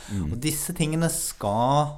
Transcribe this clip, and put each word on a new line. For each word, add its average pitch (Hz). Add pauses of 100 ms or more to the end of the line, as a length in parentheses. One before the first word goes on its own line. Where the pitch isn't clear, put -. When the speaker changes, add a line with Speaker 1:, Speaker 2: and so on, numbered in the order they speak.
(120)
Speaker 1:
Mm. 92
Speaker 2:
Og 120
disse 151
tingene 165
skal 139